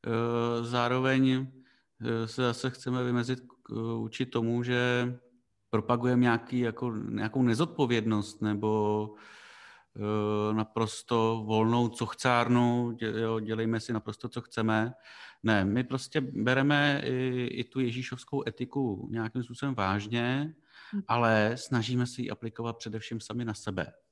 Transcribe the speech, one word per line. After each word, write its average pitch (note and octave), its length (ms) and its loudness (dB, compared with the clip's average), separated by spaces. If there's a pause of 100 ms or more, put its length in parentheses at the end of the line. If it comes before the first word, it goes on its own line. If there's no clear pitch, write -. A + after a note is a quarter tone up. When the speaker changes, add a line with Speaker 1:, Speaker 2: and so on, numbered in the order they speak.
Speaker 1:
eh, A#2 560 0
zároveň, C3 840 2 (540)
eh, A2+ 260 -2
se B2+ 140 -4
zase B2 280 0
chceme B2+ 340 -4
vymezit B2 360 0
k-, - 60 -20 (260)
eh, - 40 -8
vůči A2+ 500 -4
tomu, A#2+ 380 0
že B2 500 2 (560)
propagujeme B2 520 2
nějaký, A#2+ 380 2
jako, A#2+ 360 -2
nějakou G#2+ 480 -2
nezodpovědnost A#2 960 2
nebo, G#2+ 720 0 (840)
eh, G#2 580 0
naprosto A2+ 920 0
volnou A2+ 440 4
cochcárnu, A#2+ 1000 2
dě-, A2+ 280 -4
jo, A2+ 200 0
dělejme A2 400 -2
si A#2+ 140 -6
naprosto, G#2+ 360 -6
co B2 120 -8
chceme. A2 520 0 (500)
Ne, G#2 220 4
my A2 180 2
prostě C3 380 -4
bereme C#3 840 2
i, B2+ 460 -2
i B2 120 -6
tu - 160 -6
ježíšovskou B2+ 680 -4
etiku B2 640 -4
nějakým A2+ 320 -4
způsobem B2+ 320 -6
vážně, A#2+ 800 0 (400)
Speaker 2:
Mhm. G3+ 140 -4
Speaker 1:
ale A2+ 500 4
snažíme B2 500 0
se B2 140 -8
ji A#2+ 80 -4
aplikovat A#2 480 -8
především A2+ 440 -8
sami A#2+ 240 -6
na A2 80 -4
sebe. F#2 340 -4 (240)